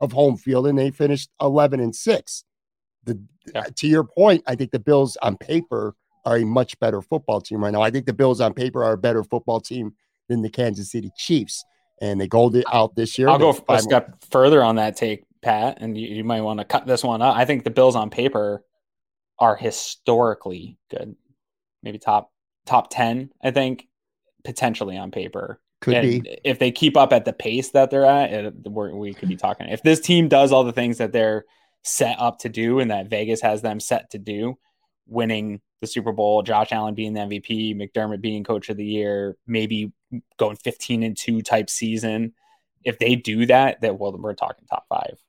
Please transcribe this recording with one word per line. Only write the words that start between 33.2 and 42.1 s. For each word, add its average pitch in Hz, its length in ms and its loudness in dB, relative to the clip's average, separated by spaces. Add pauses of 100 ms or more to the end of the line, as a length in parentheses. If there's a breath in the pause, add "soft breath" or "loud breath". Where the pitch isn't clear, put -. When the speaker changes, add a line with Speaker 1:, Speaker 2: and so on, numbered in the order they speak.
Speaker 2:
has 107 220 0
them 107 180 -4
set - 300 -4
to 110 80 -14
do, 107 380 -8 (520)
winning 110 520 -4 (200)
the 110 80 -10
Super 113 240 -6
Bowl, 104 320 0
Josh 107 260 0
Allen 107 240 -4
being 107 200 -6
the 107 80 -6
M 101 60 -8
V 101 120 -8
P, 110 340 -6
McDermott 104 460 -6
being 107 240 -6
coach 104 240 -4
of 107 80 -8
the 104 80 -8
year, 101 520 -4 (120)
maybe 110 420 -4 (460)
going 107 180 0
fifteen 117 480 -6
and 110 140 -4
two 113 260 -4
type 107 260 0
season. 113 640 -4 (520)